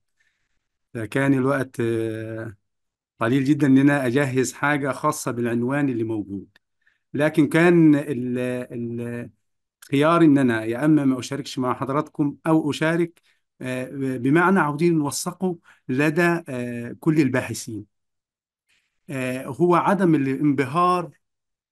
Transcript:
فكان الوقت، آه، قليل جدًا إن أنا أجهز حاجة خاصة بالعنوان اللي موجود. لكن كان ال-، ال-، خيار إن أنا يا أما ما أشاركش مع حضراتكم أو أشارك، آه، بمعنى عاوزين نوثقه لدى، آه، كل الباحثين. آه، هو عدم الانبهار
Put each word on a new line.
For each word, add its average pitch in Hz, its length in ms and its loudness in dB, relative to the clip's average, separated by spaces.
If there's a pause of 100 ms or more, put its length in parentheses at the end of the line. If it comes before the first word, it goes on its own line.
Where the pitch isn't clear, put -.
(960)
فكان 135 400 -2
الوقت، 131 460 -2
آه، 113 760 -6 (640)
قليل 131 240 0
جدًا 147 220 2
إن 135 120 6
أنا 143 280 4
أجهز 131 460 0
حاجة 147 400 -2
خاصة 151 380 -4
بالعنوان 120 580 -2
اللي 113 160 -2
موجود. 98 440 -6 (640)
لكن 147 340 2
كان 165 460 6
ال-، 127 440 -4 (340)
ال-، 120 580 -8 (600)
خيار 160 320 2
إن 143 160 6
أنا 117 260 2
يا 120 200 -4
أما 151 200 4
ما 131 140 0
أشاركش 139 400 -10
مع 127 160 -2
حضراتكم 143 600 -4 (100)
أو 160 240 2
أشارك، 165 500 -2 (400)
آه، 131 560 -6
بمعنى 170 440 2
عاوزين 156 380 0
نوثقه 170 600 -4 (300)
لدى، 160 600 0
آه، 123 520 -8
كل 160 200 2
الباحثين. 117 640 -4 (1200)
آه، 131 360 -6
هو 156 280 2
عدم 175 400 2
الانبهار 143 960 0 (600)